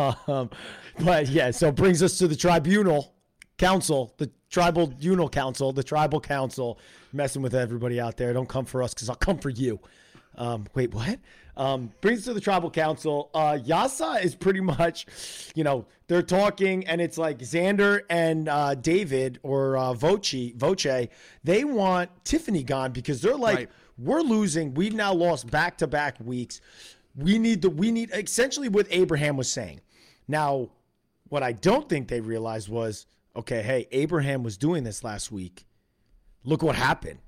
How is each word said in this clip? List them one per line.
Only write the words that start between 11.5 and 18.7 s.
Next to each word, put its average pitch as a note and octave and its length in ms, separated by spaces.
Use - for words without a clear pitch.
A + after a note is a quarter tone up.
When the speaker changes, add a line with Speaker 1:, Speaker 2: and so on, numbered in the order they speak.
Speaker 1:
Um, C3 420
brings A3+ 200
us G3 60
to B3 80
the G#3 60
tribal F3 320
council. D#3 640
Uh, D3+ 280
Yasa A3+ 640
is F3+ 120
pretty F#3+ 260
much, E3+ 440
you D#3+ 100
know, C3+ 200
they're F3 140
talking F#3+ 680
and E3+ 140
it's E3 160
like D#3 220
Xander G3 680
and, D#3+ 380
uh, C#3+ 280